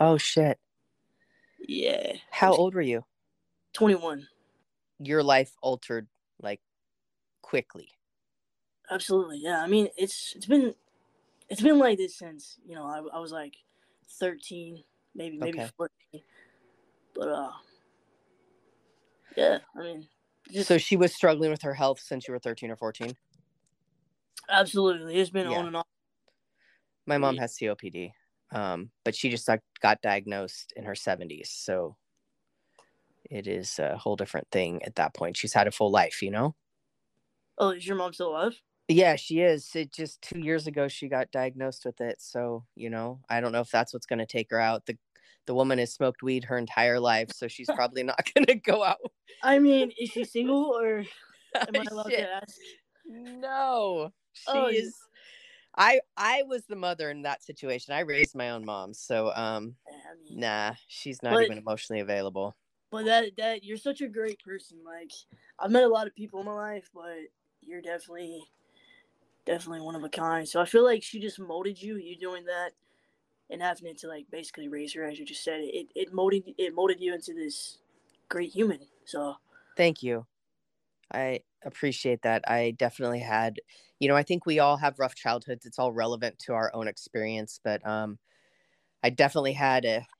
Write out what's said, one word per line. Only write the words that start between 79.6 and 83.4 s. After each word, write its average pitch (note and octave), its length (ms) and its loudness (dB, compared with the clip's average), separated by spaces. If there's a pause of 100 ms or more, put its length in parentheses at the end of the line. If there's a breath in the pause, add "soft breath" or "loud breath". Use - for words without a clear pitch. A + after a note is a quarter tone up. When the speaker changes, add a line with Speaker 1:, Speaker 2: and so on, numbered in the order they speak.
Speaker 1:
Thank E3+ 260 4
you. A#2+ 240 -4 (840)
I C3 280 -4 (240)
appreciate B2+ 580 -2
that. A2+ 260 2
I A#2 300 2
definitely A#2+ 420 -2
had, A2 400 -2 (400 soft breath)